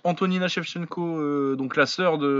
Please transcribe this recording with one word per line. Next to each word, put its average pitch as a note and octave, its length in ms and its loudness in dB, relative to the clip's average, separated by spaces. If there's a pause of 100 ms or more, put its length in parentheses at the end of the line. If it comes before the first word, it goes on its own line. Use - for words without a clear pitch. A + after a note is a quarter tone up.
Antonina F#3 420 0
Shevchenko, E3+ 720 -4
euh, C#3+ 380 0
donc C3 180 -4
la C#3+ 120 4
sœur E3+ 320 2
de C#3+ 100 2 (120)